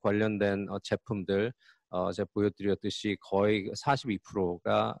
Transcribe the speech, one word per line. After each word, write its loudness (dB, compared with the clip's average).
관련된, 2
어, -4
제품들, -2
어, -2
제가 -4
보여드렸듯이 0
거의 2
사십이 -2
프로가, 0